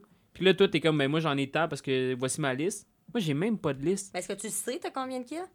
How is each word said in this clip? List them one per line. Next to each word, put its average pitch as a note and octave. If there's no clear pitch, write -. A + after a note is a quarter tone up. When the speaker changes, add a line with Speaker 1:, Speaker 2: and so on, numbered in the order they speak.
Speaker 1:
Puis -
là, F#3
toi, G3
t'es D#3
comme, « D#3
Ben, C3+
moi, D#3+
j'en D3
ai C#3
tant D#3+
parce C#3+
que C3
voici C3
ma C3+
liste. » D#3+
Moi, A#3+
j'ai D#3+
même G3
pas D3
de C3+
liste. G3
Speaker 2:
Mais F3+
est-ce F3+
que G3+
tu G3+
sais, B3+
t'as F#4+
combien C4
de B3
kills ? E4